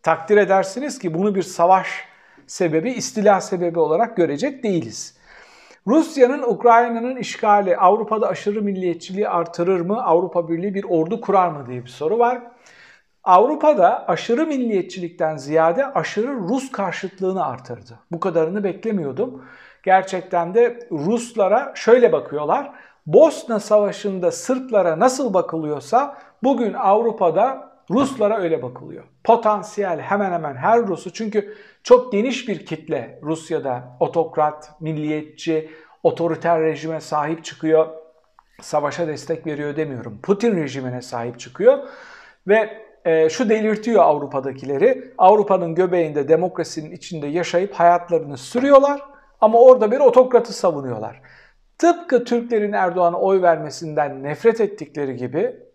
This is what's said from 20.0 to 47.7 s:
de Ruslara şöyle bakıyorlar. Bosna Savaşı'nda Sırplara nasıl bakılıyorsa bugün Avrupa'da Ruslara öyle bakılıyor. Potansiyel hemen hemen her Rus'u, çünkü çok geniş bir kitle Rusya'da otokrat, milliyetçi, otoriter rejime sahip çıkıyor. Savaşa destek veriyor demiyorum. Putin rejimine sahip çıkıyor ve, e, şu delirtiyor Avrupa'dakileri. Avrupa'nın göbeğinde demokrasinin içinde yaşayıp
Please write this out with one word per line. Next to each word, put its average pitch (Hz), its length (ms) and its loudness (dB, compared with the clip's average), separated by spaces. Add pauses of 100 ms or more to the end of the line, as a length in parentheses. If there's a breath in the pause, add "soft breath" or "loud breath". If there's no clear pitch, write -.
de 233 260 2 (120)
Ruslara 208 840 0
şöyle 233 360 6
bakıyorlar. 156 600 -2 (340 loud breath)
Bosna 233 540 4
Savaşı'nda 196 720 0
Sırplara 214 680 0
nasıl 254 340 0
bakılıyorsa 165 840 -2 (260 loud breath)
bugün 233 300 0
Avrupa'da 220 1000 0 (180)
Ruslara 214 480 0
öyle 170 240 -2
bakılıyor. 135 420 -14 (200)
Potansiyel 208 760 0
hemen 196 320 -4
hemen 156 240 -6
her 208 320 2
Rus'u, 180 260 -8
çünkü 214 400 -6 (300 loud breath)
çok - 280 6
geniş 226 360 -2
bir 185 180 -8
kitle 147 580 -10
Rusya'da 147 600 -6 (160)
otokrat, 156 800 -2
milliyetçi, 156 880 -6 (340 loud breath)
otoriter 165 580 0
rejime 156 400 -4
sahip 156 420 -6
çıkıyor. 160 440 0 (760)
Savaşa 147 460 -4
destek 156 400 -8
veriyor 147 280 -6
demiyorum. 120 480 -8
Putin 208 320 0
rejimine 131 460 -6
sahip 123 380 -10
çıkıyor 233 400 2 (680 loud breath)
ve, 214 220 2 (360)
e, 160 240 4
şu 208 200 -2
delirtiyor 214 540 2
Avrupa'dakileri. 139 1120 0
Avrupa'nın 185 580 4
göbeğinde 165 520 0
demokrasinin 160 640 -2
içinde 151 360 -12
yaşayıp 175 460 -2